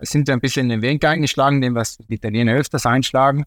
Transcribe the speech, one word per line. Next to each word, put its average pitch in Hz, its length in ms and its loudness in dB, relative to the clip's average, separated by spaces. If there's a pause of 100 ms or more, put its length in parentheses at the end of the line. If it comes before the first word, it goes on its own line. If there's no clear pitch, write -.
sind 143 280 0
wir 135 60 2
ein 120 60 0
bisschen 131 280 -2
den 113 140 0
Weg 143 220 -2
eingeschlagen, 143 580 2
den 123 120 -2
was 113 220 -4
die - 180 -12
Italiener 113 380 0
öfters 139 320 -2
einschlagen, 135 640 2